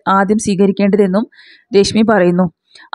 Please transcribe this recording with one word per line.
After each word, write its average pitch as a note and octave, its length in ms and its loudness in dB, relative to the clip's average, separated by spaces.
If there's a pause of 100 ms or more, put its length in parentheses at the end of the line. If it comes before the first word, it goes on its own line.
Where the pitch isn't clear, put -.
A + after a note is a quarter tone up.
ആദ്യം G3 300 0
സ്വീകരിക്കേണ്ടതെന്നും G3 880 0 (520)
രശ്മി G3+ 220 0
പറയുന്നു. F3+ 500 0 (440)